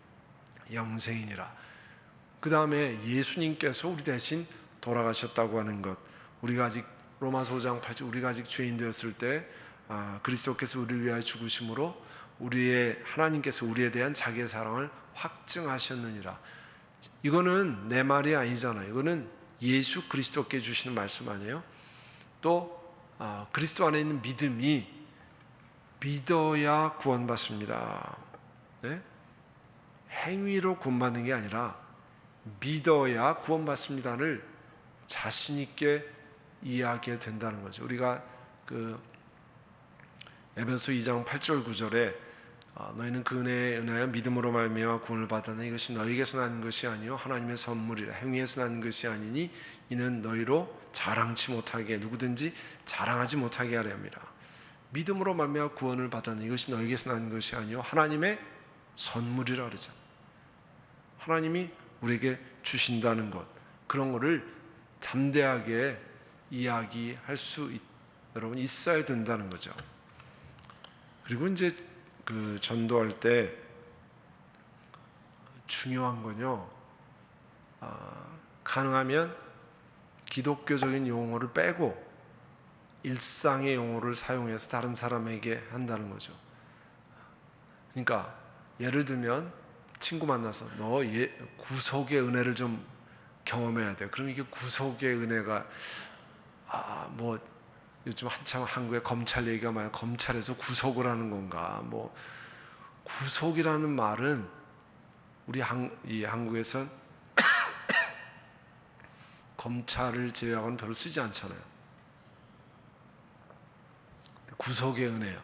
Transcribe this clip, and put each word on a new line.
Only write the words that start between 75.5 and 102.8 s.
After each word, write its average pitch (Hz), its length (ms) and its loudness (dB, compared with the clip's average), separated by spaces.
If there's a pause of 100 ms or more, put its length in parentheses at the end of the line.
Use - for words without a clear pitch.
중요한 123 560 -2
건요, 110 480 -2 (1080)
아, - 460 -12 (360)
가능하면 135 760 4 (920)
기독교적인 135 800 2
용어를 117 440 0
빼고 170 520 2 (960)
일상의 135 720 2
용어를 117 400 0
사용해서 117 540 -2
다른 120 260 -2
사람에게 117 760 -2
한다는 117 400 -4
거죠. 101 220 -10 (1600)
그러니까 120 440 0 (460)
예를 127 240 4
들면 135 480 0 (460)
친구 160 280 0
만나서 113 500 0
"너 117 280 2
예, 113 240 0 (280)
구속의 135 640 0
은혜를 123 340 4
좀 117 300 -2 (600)
경험해야 113 520 0
돼." 101 120 -6
그럼 135 200 -4
이게 131 140 -4
구속의 127 720 -2
은혜가, 113 500 0 (1040)
아, - 440 -6
뭐 117 260 -2 (680)
요즘 120 220 -4
한참 127 340 0
한국에 120 380 -2
검찰 120 460 2
얘기가 113 260 0
많아요. 107 200 -2
검찰에서 120 640 0
구속을 127 500 0
하는 117 240 0
건가? 95 540 -4
뭐 113 300 -6 (920)